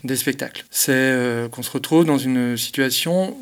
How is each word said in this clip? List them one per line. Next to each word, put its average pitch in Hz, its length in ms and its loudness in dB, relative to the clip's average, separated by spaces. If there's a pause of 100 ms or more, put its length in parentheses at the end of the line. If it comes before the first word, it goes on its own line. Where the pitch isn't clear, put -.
des 131 140 -2
spectacles. 131 520 -4
C'est, - 220 0
euh, 123 560 2
qu'on 120 160 -10
se - 80 -8
retrouve 160 320 4
dans 156 140 4
une 123 400 0
situation 165 840 0